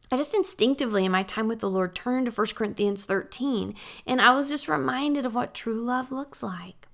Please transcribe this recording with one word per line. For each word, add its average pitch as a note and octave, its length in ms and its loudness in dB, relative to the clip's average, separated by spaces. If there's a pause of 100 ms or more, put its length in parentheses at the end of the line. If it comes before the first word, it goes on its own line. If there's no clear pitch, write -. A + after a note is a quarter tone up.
(120)
I B3+ 60 2
just D4 160 -2
instinctively B3+ 720 2
in F#3+ 60 2
my F#3 100 2
time A3 260 -2
with A3+ 120 -4
the G3+ 100 -2
Lord F#3 240 0
turned B3+ 320 0
to A#3+ 60 -2
First A3 240 -2
Corinthians G3+ 500 -2
thirteen, G#3 680 -2 (320)
and B3+ 120 2
I A#3+ 160 8
was C#4 140 0
just C#4+ 180 -4
reminded D#3+ 560 0
of A#3+ 120 -2
what B3 180 -2
true A3+ 260 -4
love B3 320 -2
looks C#4 300 -10
like. F3+ 520 -10